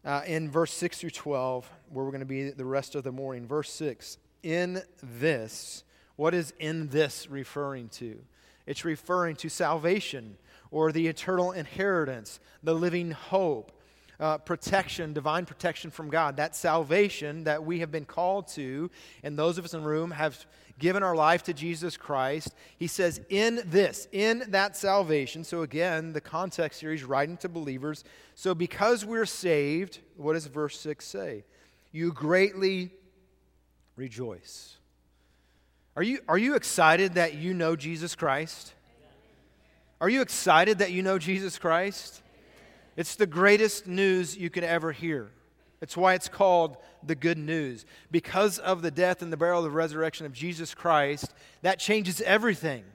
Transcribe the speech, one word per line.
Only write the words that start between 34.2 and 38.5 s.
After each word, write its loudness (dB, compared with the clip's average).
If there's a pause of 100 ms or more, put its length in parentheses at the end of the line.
Are 0
you, 0
are 6
you 2
excited 4
that 4
you -4
know 2
Jesus -6
Christ? -4 (1300)